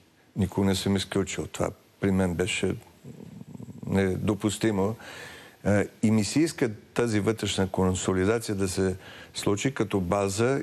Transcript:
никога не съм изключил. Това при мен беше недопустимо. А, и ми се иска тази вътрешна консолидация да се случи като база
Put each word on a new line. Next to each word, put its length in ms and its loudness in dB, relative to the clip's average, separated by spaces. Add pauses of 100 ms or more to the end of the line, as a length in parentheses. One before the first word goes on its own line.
(360)
никога 300 2
не 80 4
съм 220 2
изключил. 500 -2
Това 240 -4 (300)
при 100 2
мен 240 2
беше 420 -2 (1120)
недопустимо. 1080 0 (680)
А, 200 4 (180)
и 80 6
ми 140 4
се 160 2
иска 300 2 (240)
тази 260 2
вътрешна 500 0
консолидация 840 2
да 140 0
се 280 0 (380)
случи 400 0
като 260 0
база 640 0